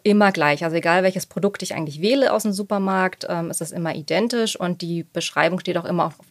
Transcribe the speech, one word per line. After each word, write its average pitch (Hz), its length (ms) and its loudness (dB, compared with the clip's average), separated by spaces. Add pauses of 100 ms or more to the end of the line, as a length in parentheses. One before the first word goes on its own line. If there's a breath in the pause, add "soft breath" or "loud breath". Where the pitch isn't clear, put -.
immer 208 300 6
gleich. 147 320 2
Also 160 100 -2
egal, 170 280 4
welches 190 220 0
Produkt 202 380 -2
ich 185 100 -8
eigentlich 151 280 -6
wähle 254 320 2
aus 214 100 0
dem 214 80 0
Supermarkt, 190 800 -2
ähm, 170 200 -4
ist - 120 -4
es 165 100 -8
immer 165 240 -4
identisch 220 640 0
und 175 220 -4
die 170 220 -4
Beschreibung 165 580 0
steht 175 160 -4
auch 170 80 -4
immer 165 220 0
auf 156 80 -10 (160)